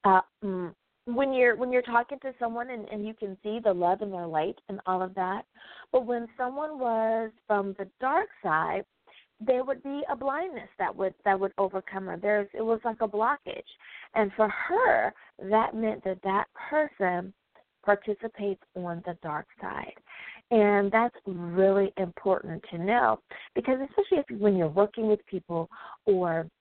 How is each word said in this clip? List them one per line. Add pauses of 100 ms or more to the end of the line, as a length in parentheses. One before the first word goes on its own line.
uh, (200)
mm, (300)
when
you're,
when
you're
talking
to
someone
and,
and
you
can
see
the
love
and
their
light (120)
and
all
of
that, (460)
but
when
someone
was (140)
from
the (100)
dark (120)
side, (540)
there
would
be
a
blindness (100)
that
would, (100)
that
would
overcome
her.
There's,
it
was
like
a
blockage. (540)
And
for
her, (240)
that
meant
that
that (100)
person (520)
participates (120)
on
the
dark (160)
side. (560)
And
that's (120)
really
important
to
know, (340)
because
especially (100)
if,
when
you're
working
with
people (360)
or (120)